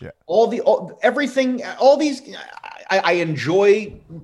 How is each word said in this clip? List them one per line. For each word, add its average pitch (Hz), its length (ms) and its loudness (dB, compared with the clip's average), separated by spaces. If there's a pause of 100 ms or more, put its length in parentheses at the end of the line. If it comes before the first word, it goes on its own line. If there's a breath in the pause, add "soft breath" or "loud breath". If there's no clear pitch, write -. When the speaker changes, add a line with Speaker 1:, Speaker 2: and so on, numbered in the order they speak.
Speaker 1:
Yeah. 76 100 -16 (160)
Speaker 2:
all 214 220 2
the, 214 140 -6
all, 185 400 -2
everything, 254 600 -2 (160)
all 269 180 6
these, 285 260 -4 (680)
I, 190 80 2
I 175 140 2
enjoy 180 880 2 (240)